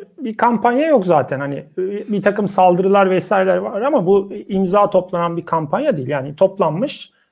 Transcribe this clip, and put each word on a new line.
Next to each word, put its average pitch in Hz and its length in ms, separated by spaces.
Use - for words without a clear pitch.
bir 220 180
kampanya 240 520
yok 233 180
zaten. 139 340
Hani, 143 140
e, 190 580
bir 202 100
takım 202 260
saldırılar 190 640
vesaireler 185 460
var 208 260
ama 262 240
bu 196 260
imza 196 420
toplanan 170 460
bir 165 80
kampanya 185 520
değil. 127 120
Yani 143 280
toplanmış, 190 760